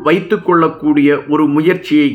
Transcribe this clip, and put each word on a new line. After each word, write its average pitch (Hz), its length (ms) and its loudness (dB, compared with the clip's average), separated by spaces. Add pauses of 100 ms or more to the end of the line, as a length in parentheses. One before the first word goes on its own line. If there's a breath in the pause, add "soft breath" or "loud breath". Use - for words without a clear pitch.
வைத்துக் 190 420 -2
கொள்ளக்கூடிய 151 720 2 (100)
ஒரு 151 200 0
முயற்சியை 151 680 0